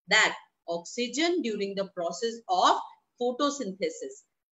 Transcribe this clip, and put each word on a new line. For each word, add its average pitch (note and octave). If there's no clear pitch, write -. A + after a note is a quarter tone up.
that G3+
oxygen B3
during G3
the F#3+
process F3+
of G#3+
photosynthesis A#3+